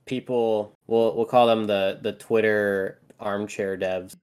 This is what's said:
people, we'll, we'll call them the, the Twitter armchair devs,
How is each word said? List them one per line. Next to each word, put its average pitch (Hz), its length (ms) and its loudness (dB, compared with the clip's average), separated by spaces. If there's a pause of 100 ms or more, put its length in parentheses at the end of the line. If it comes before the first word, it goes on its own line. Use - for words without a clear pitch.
people, 113 720 -2 (100)
we'll, 113 280 2
we'll 113 100 -2
call 120 220 6
them 113 180 2
the, 98 380 0
the 107 100 -4
Twitter 104 840 0 (220)
armchair 101 560 -6
devs, 92 460 -6